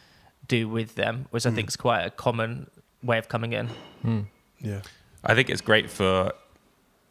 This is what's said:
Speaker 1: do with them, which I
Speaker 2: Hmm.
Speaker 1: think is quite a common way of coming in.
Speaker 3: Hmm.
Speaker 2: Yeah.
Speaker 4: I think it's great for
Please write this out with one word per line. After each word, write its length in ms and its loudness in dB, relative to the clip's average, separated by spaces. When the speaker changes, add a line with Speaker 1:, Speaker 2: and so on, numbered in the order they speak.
Speaker 1:
do 200 2
with 260 -4
them, 360 -2
which 160 -2
I 40 4
Speaker 2:
Hmm. 60 0
Speaker 1:
think 120 -2
is 80 -6
quite 260 2
a 80 -4
common 580 -4
way 160 2
of 100 -6
coming 240 -2
in. 160 -2
Speaker 3:
Hmm. 180 2
Speaker 2:
Yeah. 200 -6
Speaker 4:
I 100 4
think 160 4
it's 100 -2
great 300 4
for 420 2